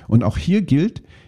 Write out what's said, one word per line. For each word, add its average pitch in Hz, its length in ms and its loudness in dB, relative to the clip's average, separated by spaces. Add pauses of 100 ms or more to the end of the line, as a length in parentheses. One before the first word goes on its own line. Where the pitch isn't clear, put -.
Und 117 160 2
auch - 160 -2
hier 196 240 0
gilt, 151 400 -2 (240)